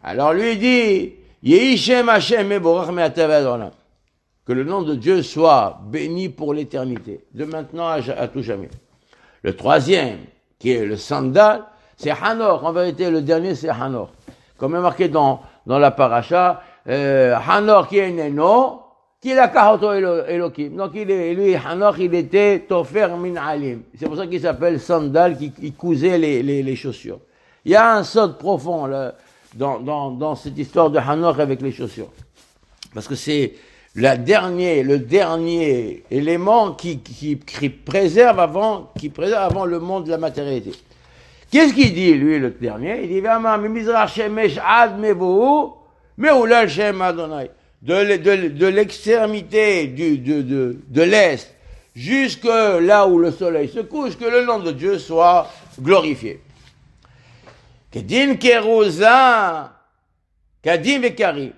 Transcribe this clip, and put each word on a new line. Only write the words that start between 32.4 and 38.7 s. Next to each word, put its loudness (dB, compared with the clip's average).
Parce -12
que -8
c'est -4
la 2
dernier, 0
le 0
dernier -2
élément 0
qui, -10
qui, -8
qui -6
préserve 2
avant, -2